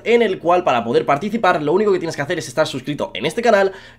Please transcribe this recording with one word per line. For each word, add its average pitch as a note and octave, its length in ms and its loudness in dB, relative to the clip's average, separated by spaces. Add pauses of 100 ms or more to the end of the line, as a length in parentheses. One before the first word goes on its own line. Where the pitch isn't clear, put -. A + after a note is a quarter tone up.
en A#3 160 4
el G3 180 -2
cual F3 240 2
para A#2+ 220 0
poder B2+ 200 0
participar F3+ 560 0
lo D3 120 0
único G#3 180 2
que F3+ 80 2
tienes E3 160 -6
que D3 60 -6
hacer D#3+ 180 -4
es - 80 -8
estar D#3 180 0
suscrito - 500 -6
en G2+ 100 -4
este F#3+ 160 -4
canal G3 320 4 (260)